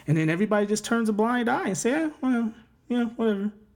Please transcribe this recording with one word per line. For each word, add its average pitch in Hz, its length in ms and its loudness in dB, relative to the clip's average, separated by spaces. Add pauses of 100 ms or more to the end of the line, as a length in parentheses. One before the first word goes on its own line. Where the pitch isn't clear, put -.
And 151 100 4
then 160 120 2
everybody 208 360 2
just 214 200 -2
turns 233 240 0
a 214 40 2
blind 233 360 0
eye 359 160 0
and 190 120 -2
say, 233 140 0
"Eh, 311 180 0 (120)
well, 233 320 0 (340)
yeah, 240 160 0 (140)
whatever." 208 340 0 (240)